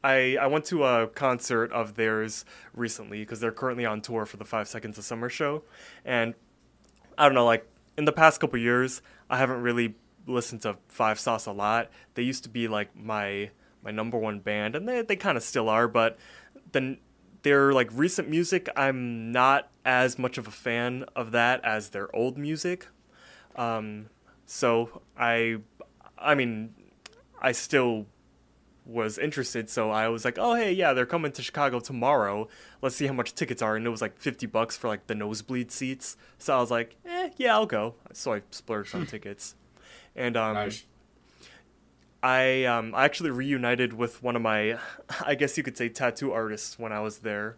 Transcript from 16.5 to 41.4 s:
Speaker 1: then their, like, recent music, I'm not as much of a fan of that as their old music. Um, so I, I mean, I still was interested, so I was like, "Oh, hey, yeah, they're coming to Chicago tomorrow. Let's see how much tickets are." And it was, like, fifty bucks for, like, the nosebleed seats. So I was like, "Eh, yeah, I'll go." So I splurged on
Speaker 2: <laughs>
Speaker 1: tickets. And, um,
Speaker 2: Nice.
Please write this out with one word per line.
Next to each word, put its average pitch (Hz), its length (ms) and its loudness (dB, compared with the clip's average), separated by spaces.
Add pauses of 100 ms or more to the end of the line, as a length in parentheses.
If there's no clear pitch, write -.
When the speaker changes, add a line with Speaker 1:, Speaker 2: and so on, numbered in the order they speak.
Speaker 1:
then 131 260 -2 (440)
their, 139 300 6
like, 127 200 4
recent 151 360 0
music, 170 480 0
I'm 123 560 -2
not 131 380 4 (140)
as 127 340 4
much 127 200 -2
of 110 100 -10
a - 20 -14
fan 123 540 -4 (100)
of 113 180 -6
that 120 320 2
as 107 260 -2
their 98 240 -6
old 127 220 0
music. 156 520 -6 (680)
Um, 110 540 -4 (360)
so 117 560 0 (140)
I, 117 420 2 (600)
I 147 160 2
mean, 113 400 -2 (680)
I 131 120 2
still 120 540 0 (760)
was 113 340 -2
interested, 123 500 -4
so 110 220 0
I 110 180 2
was 113 160 -2
like, 123 140 -2
"Oh, 233 160 2
hey, 220 180 0
yeah, 175 220 4
they're 127 120 2
coming 156 260 -2
to 131 100 -10
Chicago 131 360 0
tomorrow. 113 680 0 (320)
Let's 131 160 -2
see 143 100 -2
how 135 60 0
much 123 220 -4
tickets 120 280 -4
are." 107 140 2
And 113 100 -2
it 120 40 2
was, 110 100 -6
like, 110 180 -6
fifty 123 280 -6
bucks 113 320 0
for, 120 100 -4
like, 104 180 -4
the 110 80 -4
nosebleed 107 560 -4
seats. 131 460 -8 (220)
So 139 180 0
I 127 40 4
was 120 100 0
like, 117 260 -2 (100)
"Eh, 349 300 -4
yeah, 240 180 2
I'll 214 120 4
go." 113 280 -2 (200)
So - 180 -4
I 104 180 -4
splurged - 440 -8
on 160 120 -4
Speaker 2:
<laughs> - 80 -12
Speaker 1:
tickets. - 400 -12 (600)
And, 120 220 -2
um, 110 160 0
Speaker 2:
Nice. 104 300 -6 (1400)